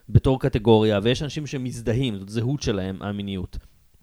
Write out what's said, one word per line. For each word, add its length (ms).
בתור 300
קטגוריה, 640
ויש 200
אנשים 240
שמזדהים, 720
זאת 100
זהות 320
שלהם, 420
א-מיניות. 540